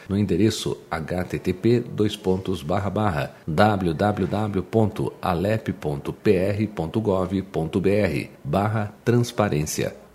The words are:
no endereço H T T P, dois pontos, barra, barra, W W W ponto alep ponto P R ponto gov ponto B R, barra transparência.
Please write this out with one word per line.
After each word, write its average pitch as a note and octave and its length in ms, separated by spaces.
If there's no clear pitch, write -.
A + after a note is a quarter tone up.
no F#2+ 100
endereço G2+ 600
H E2 360
T D#2+ 140
T F#2 120
P, A#2 300
dois G#2 340
pontos, F#2+ 460
barra, G2 280
barra, F#2 460
W F#2+ 480
W F#2+ 340
W G2+ 360
ponto G#2+ 480
alep F#2+ 520
ponto D2 400
P - 200
R G2+ 340
ponto C3+ 340
gov F#2+ 400
ponto D#2+ 400
B F2+ 80
R, G2 400
barra G#2+ 480
transparência. G#2+ 920